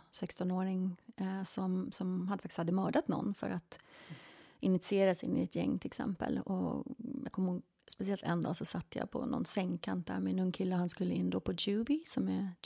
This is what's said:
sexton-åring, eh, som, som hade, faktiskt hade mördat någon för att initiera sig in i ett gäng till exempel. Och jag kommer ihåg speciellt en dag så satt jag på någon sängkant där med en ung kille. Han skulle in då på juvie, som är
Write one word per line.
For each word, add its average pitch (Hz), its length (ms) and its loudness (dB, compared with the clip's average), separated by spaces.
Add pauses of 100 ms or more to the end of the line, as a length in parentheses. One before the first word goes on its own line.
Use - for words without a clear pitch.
(100)
sexton-åring, 185 880 -2 (200)
eh, 190 260 -2
som, 185 500 0
som 185 360 -2
hade, 196 140 -2
faktiskt - 160 -6
hade 170 140 2
mördat 190 360 2
någon 208 260 0
för - 160 -4
att - 280 -6 (800)
initiera 190 540 4
sig - 140 -4
in 180 80 2
i 180 60 4
ett - 140 -2
gäng 185 220 2
till - 100 -4
exempel. - 500 -2
Och 185 480 0 (380)
jag - 80 -8
kommer 185 200 2
ihåg 180 100 -4 (260)
speciellt 196 340 -2
en 170 200 2
dag - 140 0
så - 80 -4
satt - 220 -4 (100)
jag - 140 -2
på - 160 -2
någon - 180 0
sängkant 180 640 0
där 185 140 -2
med 190 120 2
en 185 60 2
ung 185 140 2
kille. 185 220 0
Han 180 140 4
skulle 180 260 0
in 180 160 2
då 185 100 2
på - 120 0
juvie, 226 540 2
som 190 220 2
är 190 200 2 (180)